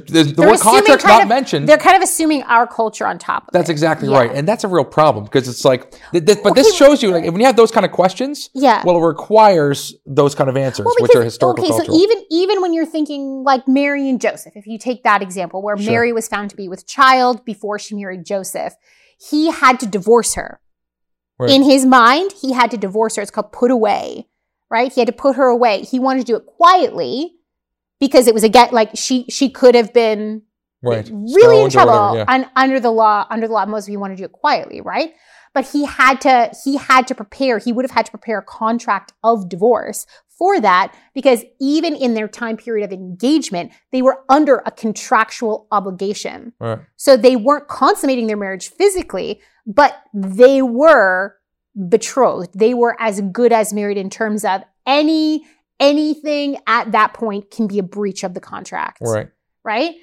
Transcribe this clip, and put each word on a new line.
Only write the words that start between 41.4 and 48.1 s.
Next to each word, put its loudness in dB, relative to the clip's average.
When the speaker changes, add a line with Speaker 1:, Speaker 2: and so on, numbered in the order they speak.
Speaker 2:
even -2
in -4
their -6
time -10
period -6
of -14
engagement, -4
they -2
were 0
under 4
a -6
contractual -4
obligation. -8
Speaker 1:
Right. -8
Speaker 2:
So 4
they 4
weren't -2
consummating -2